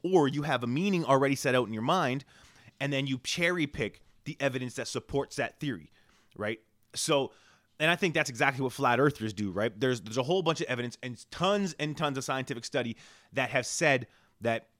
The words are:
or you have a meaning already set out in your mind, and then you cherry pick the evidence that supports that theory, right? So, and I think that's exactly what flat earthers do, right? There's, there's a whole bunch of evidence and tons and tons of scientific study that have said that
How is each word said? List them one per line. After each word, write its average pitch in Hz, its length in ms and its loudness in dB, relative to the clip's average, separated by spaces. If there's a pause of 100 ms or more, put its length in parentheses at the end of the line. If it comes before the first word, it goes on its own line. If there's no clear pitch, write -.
or 170 260 6
you 143 140 -2
have 135 200 0
a 123 40 -2
meaning 165 380 0
already 135 300 4
set 131 200 0
out 123 120 4
in 107 60 -8
your 110 100 -4
mind, 139 420 0 (560)
and 143 120 -2
then 135 140 0
you 131 180 -2
cherry 175 420 0
pick - 340 -6 (240)
the 151 160 -8
evidence 127 340 -2
that 120 140 -6
supports - 480 -4
that - 240 -4
theory, 107 300 -6 (460)
right? 107 240 -6 (340)
So, 139 380 0 (460)
and 156 120 2
I 175 60 2
think 170 180 0
that's 151 160 0
exactly 131 320 0
what 127 100 -2
flat 123 260 4
earthers 131 340 2
do, 98 180 -4
right? 101 280 -2
There's, 127 220 0
there's 110 180 -6
a 131 40 0
whole 180 200 0
bunch 160 180 0
of 170 60 -4
evidence 120 360 -6
and 123 120 -10 (160)
tons 190 480 0
and 151 180 -4
tons 143 220 -2
of 127 60 -6
scientific 131 400 -6
study 120 320 -2 (360)
that 131 180 -2
have 131 160 0
said 135 400 2 (340)
that 113 280 -2 (120)